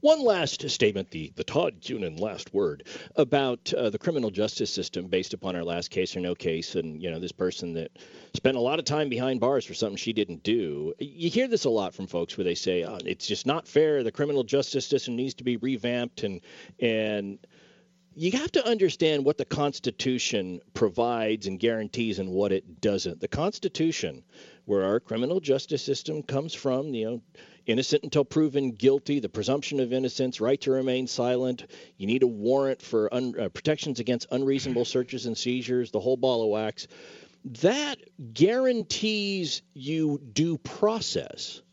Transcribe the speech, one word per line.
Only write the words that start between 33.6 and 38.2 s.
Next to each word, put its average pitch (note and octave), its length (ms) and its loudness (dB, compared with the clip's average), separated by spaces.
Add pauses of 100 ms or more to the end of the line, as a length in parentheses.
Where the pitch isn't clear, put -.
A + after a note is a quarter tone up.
against A#2+ 320 -2
unreasonable C3 540 0
searches B2 400 -2
and A2+ 120 -4
seizures, B2 540 -2
the G#2+ 80 0
whole B2+ 180 2
ball A#2+ 260 2
of A2 60 2
wax. G#2+ 380 -2 (760)
That C4+ 360 2 (360)